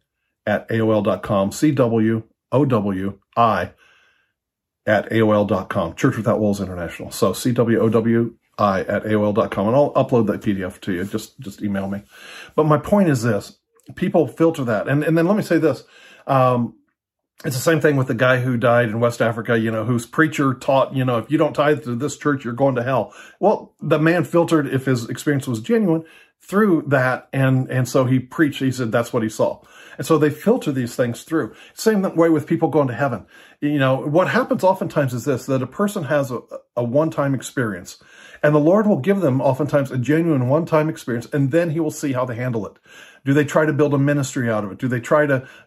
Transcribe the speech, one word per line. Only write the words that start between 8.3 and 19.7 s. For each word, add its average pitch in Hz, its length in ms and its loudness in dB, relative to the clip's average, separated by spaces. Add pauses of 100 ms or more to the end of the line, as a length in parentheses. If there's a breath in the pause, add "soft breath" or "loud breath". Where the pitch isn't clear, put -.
I 98 240 0
at 101 240 -4
A 107 80 0
O 104 100 2
L 104 80 0
dot 101 180 0
com, 98 160 -2
and 113 80 2
I'll 143 200 2
upload 117 340 2
that 92 140 -4
P 104 120 -2
D 95 80 -6
F 90 200 -10
to 101 100 -6
you. 90 120 -4
Just, 107 360 -10
just 104 220 -14
email 98 260 -4
me. 98 140 -8 (520 loud breath)
But 151 120 2
my 147 120 4
point 202 300 2
is 123 140 0
this. 107 360 -4 (380)
People 180 320 0
filter 165 360 0
that. 110 220 -2
And, 139 160 0
and 160 160 0
then 165 80 2
let 208 100 2
me 185 60 0
say 170 160 0
this. 156 240 0 (460 loud breath)
Um, 127 480 2 (680)
it's 131 120 -4
the 123 60 -4
same 160 180 2
thing 151 160 4
with 131 100 0
the 131 80 -2
guy 127 260 2
who 127 160 -2
died 120 320 2
in 110 120 -4
West 117 200 0
Africa, 117 380 0
you 113 120 0